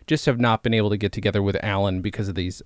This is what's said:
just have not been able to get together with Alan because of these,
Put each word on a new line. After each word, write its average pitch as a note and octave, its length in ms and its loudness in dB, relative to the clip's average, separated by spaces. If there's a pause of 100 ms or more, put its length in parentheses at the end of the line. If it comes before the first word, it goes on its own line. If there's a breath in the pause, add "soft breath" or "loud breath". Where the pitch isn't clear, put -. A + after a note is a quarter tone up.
just D#3 180 0
have B2 140 2
not A#2 240 2
been A2+ 100 2
able G#2 160 4
to G#2 60 0
get G2+ 160 -2
together G2+ 320 0
with G2 180 0
Alan G2 400 0
because G2 280 -4
of F#2+ 60 -6
these, F2+ 300 -6